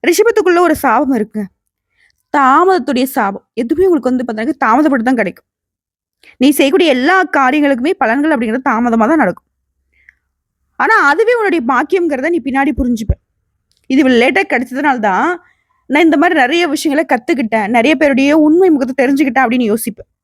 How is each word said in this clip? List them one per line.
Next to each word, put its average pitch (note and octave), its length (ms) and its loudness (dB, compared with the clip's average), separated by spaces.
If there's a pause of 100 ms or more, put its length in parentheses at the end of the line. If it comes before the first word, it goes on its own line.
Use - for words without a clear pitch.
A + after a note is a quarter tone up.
ரிஷபத்துக்குள்ள F#4+ 640 0
ஒரு D#4 160 0
சாபம் C4 340 0
இருக்குங்க, G#3 300 -6 (840)
தாமதத்துடைய C#4 720 2 (100)
சாபம். G3+ 300 -4 (160)
எதுவுமே D#4 260 0
உங்களுக்கு C#4 240 0
வந்து B3 160 -2
பாத்தீங்கன்னா A#3 380 -6
தாமதப்பட்டு B3+ 420 2
தான் B3+ 140 0
கிடைக்கும். - 260 -6 (920)
நீ B3+ 60 4 (100)
செய்யக்கூடிய E4 380 2
எல்லா D4+ 220 0 (200)
காரியங்களுக்குமே C#4 640 0
பலன்கள் C#4+ 340 0
அப்படிங்கிறது A#3+ 340 -4
தாமதமா A3+ 420 0
தான் D#4+ 120 2
நடக்கும். - 240 -4 (1300)
ஆனா A4 160 2 (140)
அதுவே G#4 280 2
உன்னுடைய F#4+ 320 -2
பாக்கியம்ங்கிறத D4 640 -2
நீ E4 140 -2
பின்னாடி C#4 320 -2
புரிஞ்சுப்ப. A#3+ 340 -2 (760)
இது C4 120 2
இவ்வளவு B3 220 4
லேட்டா E4+ 280 0
கிடைச்சதுனால C4 480 -2 (100)
தான் A3 200 0 (600)
நான் D4+ 180 2
இந்த D4+ 140 2
மாதிரி F4 180 0
நிறைய D4+ 240 0 (100)
விஷயங்களை D4+ 380 -2
கத்துக்கிட்டேன், A3+ 640 -2
நிறைய B3 200 2
பேருடைய C#4 360 2 (140)
உண்மை F4 260 4
முகத்தை C4 280 -2
தெரிஞ்சுக்கிட்டேன் C4 460 0
அப்படின்னு A#3+ 260 0
யோசிப்பேன். - 380 -6 (140)